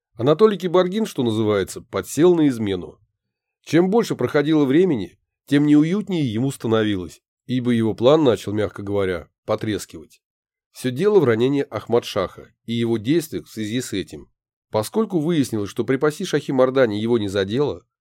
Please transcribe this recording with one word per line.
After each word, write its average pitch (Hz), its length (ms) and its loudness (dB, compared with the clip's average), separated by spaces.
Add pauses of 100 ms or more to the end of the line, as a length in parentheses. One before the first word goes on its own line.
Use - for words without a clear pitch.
(140)
Анатолий 156 440 2
Киборгин, 180 480 0
что - 180 -4
называется, 104 580 0
подсел 156 540 0
на 156 120 4
измену. 104 520 -4 (640)
Чем 175 280 2
больше 202 260 0
проходило 147 480 0
времени, 139 560 0 (280)
тем 143 180 2
неуютнее 160 580 2
ему 120 280 -2
становилось, 107 720 -2 (260)
ибо 123 240 -2
его 113 220 0
план 139 300 4
начал, 104 300 0
мягко 104 280 -4
говоря, 98 460 -4 (160)
потрескивать. 104 800 -8 (500)
Все - 180 -8
дело 190 300 2
в 151 60 4
ранении 127 440 2
Ахмад-Шаха - 840 -4 (100)
и - 80 -10
его 117 260 0
действиях 113 500 -4
в - 40 -20
связи 110 300 -6
с - 100 -12
этим. 80 400 -10 (380)
Поскольку 185 500 -2
выяснилось, 135 500 -2
что - 140 -4
при 131 140 -2
паси 151 260 -2
Шахи 151 300 -4
Мардани 131 420 2
его 113 220 0
не 104 100 -2
задело, 98 580 -2 (160)